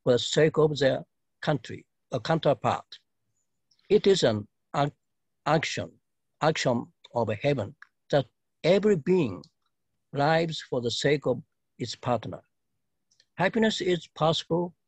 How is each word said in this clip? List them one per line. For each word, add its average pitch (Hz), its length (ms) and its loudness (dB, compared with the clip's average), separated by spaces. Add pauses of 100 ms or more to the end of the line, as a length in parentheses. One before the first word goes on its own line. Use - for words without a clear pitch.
for 131 120 2
the 120 40 4
sake 156 400 2
of 151 200 2
their 139 260 0 (360)
country, - 460 -4 (260)
a 127 80 -4
counterpart. 143 760 -2 (920)
It 208 180 4
is 196 160 4
an 107 240 2 (280)
ac-, 147 180 0 (520)
action, 143 460 -2 (500)
action 139 520 0 (220)
of 113 140 -2 (140)
heaven 139 320 -2 (360)
that 143 160 2 (360)
every 196 340 4
being 135 480 0 (680)
lives 160 560 0
for 127 120 -4
the 117 100 -2
sake 143 360 -2
of 127 160 -2 (360)
its 120 160 -8
partner. 110 480 -6 (920)
Happiness 214 460 0
is 175 280 -2
possible 170 680 -2 (140)